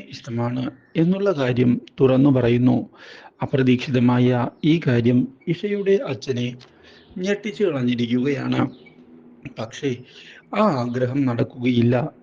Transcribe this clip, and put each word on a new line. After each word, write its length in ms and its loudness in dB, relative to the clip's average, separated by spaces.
ഇഷ്ടമാണ് 540 -6
എന്നുള്ള 360 0
കാര്യം 420 2
തുറന്നു 300 4
പറയുന്നു. 480 4
അപ്രതീക്ഷിതമായ 840 2
ഈ 160 4
കാര്യം 380 2
ഇഷയുടെ 480 0
അച്ഛനെ 380 -6
ഞെട്ടിച്ചു 460 -4
കളഞ്ഞിരിക്കുകയാണ്. 960 -2
പക്ഷേ 340 -8
ആ 100 2
ആഗ്രഹം 440 -2
നടക്കുകയില്ല 720 0